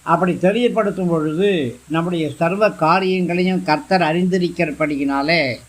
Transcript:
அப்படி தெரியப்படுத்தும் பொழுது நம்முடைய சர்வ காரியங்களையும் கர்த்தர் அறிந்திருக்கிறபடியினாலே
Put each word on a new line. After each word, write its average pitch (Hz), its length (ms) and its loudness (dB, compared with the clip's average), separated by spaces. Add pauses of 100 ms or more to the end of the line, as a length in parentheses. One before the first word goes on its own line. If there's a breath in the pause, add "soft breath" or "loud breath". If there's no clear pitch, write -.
அப்படி 170 360 0
தெரியப்படுத்தும் 208 680 0
பொழுது 160 800 0
நம்முடைய 165 500 -2
சர்வ 196 340 0
காரியங்களையும் 185 920 0
கர்த்தர் - 380 0
அறிந்திருக்கிறபடியினாலே 156 1500 0 (140)